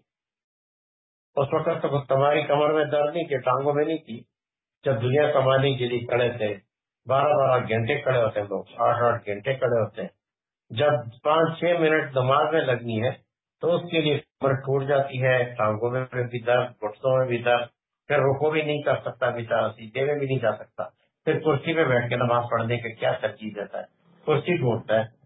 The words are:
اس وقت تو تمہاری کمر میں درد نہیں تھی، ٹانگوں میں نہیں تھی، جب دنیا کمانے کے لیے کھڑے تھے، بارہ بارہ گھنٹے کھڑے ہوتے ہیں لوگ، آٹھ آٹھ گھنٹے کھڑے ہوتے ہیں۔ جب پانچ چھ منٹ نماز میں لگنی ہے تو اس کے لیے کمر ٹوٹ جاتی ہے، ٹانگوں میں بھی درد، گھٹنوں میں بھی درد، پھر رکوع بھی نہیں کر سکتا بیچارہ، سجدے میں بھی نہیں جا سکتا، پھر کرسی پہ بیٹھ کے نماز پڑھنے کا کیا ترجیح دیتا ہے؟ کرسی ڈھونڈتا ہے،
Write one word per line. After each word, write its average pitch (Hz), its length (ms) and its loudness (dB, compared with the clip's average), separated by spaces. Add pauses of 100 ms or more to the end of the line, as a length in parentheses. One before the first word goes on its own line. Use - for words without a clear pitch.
(1400)
اس 135 120 2
وقت 160 280 -2
تو 143 240 -2
تمہاری 143 380 2
کمر 147 300 2
میں 156 120 2
درد 147 300 -2
نہیں 170 120 -4
تھی، 139 100 -2
ٹانگوں 135 360 0
میں 147 120 0
نہیں 160 120 -2
تھی، 120 260 -12 (600)
جب 127 180 0
دنیا 147 300 2
کمانے 135 420 4
کے 123 140 -2
لیے 120 120 -2
کھڑے 120 380 0
تھے، 104 200 -4 (480)
بارہ 139 280 2
بارہ 131 280 4
گھنٹے 113 400 0
کھڑے 127 220 2
ہوتے 110 180 0
ہیں 101 60 -4
لوگ، 95 160 -4 (140)
آٹھ 117 260 2
آٹھ 110 260 0
گھنٹے 101 240 -4
کھڑے 120 300 0
ہوتے - 180 -6
ہیں۔ - 180 -10 (500)
جب 143 220 2 (320)
پانچ 165 360 2
چھ - 40 -2 (160)
منٹ 156 320 2
نماز 139 420 2
میں 160 80 4
لگنی 117 420 -2
ہے 131 80 0 (500)
تو 165 140 2
اس 170 160 -6
کے 165 100 0
لیے 147 160 2
کمر - 360 -2
ٹوٹ 135 340 -2
جاتی 139 360 0
ہے، 127 320 2
ٹانگوں 107 360 0
میں 127 200 -2
بھی 120 320 -4
درد، 120 280 2
گھٹنوں 131 460 -2
میں 127 100 2
بھی 120 160 -2
درد، 120 240 2 (400)
پھر 147 100 0
رکوع 139 340 2
بھی 156 100 0
نہیں 147 200 -4
کر 131 200 0
سکتا 123 280 -4
بیچارہ، 113 420 -2
سجدے 120 340 -6
میں 147 100 0
بھی 139 120 -4
نہیں 131 120 -2
جا 107 160 0
سکتا، - 280 -14 (400)
پھر 156 160 0
کرسی 156 340 0
پہ 160 120 4
بیٹھ 120 240 0
کے 123 60 -2
نماز 120 360 0
پڑھنے 117 260 0
کا 117 120 -6 (100)
کیا 131 120 0 (100)
ترجیح 107 340 -6
دیتا 98 240 -10
ہے؟ - 40 -10 (420)
کرسی 156 320 0
ڈھونڈتا 113 420 0
ہے، 110 60 -2 (200)